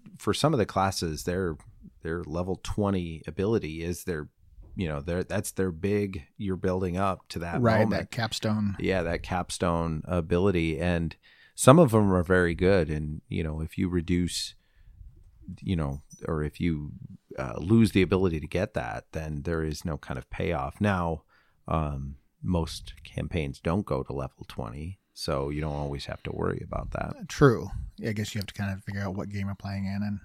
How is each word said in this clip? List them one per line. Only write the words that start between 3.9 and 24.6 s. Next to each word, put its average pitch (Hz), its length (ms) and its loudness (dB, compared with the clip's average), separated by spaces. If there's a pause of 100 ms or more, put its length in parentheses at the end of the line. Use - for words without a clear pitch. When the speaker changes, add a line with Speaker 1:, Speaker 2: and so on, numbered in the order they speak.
Speaker 1:
their, 78 240 -4 (480)
you 95 100 -2
know, 73 140 -4
their, 85 220 -2
that's 98 280 -6
their 95 200 -2
big, 98 520 -2 (140)
you're 95 180 -2
building 92 420 0
up 98 320 -2
to - 100 -6
that - 220 -2
Speaker 2:
Right, 113 220 6
Speaker 1:
moment. 113 80 2
Speaker 2:
that 95 200 -2
capstone. 107 680 -2
Speaker 1:
Yeah, 92 240 2
that 85 200 -2
capstone 85 840 0
ability. 87 760 2
And 85 360 2 (400)
some 135 240 10
of 143 120 8
them 107 220 6
are 90 100 4
very 90 320 6
good. 90 340 4
And, 76 400 -4
you 90 140 -2
know, 78 180 -4
if - 160 -8
you 95 120 2
reduce, 87 640 0 (1080)
you 95 140 0
know, 71 260 -2 (260)
or 78 160 0
if 73 160 -6
you, 78 320 0 (460)
uh, - 200 -6
lose 113 340 6
the 98 100 6
ability 90 380 4
to - 80 -8
get 90 280 -2
that, 58 360 -6
then 78 320 -6
there 82 200 -2
is 78 220 -4
no 78 120 -2
kind - 200 -8
of - 120 -12
payoff. 85 500 -4
Now, 87 440 0 (440)
um, 71 480 -2 (260)
most 85 520 -2 (100)
campaigns 76 560 -6
don't 92 260 0
go 67 180 -2
to 65 100 -10
level 65 340 -8
twenty, 71 520 -10 (140)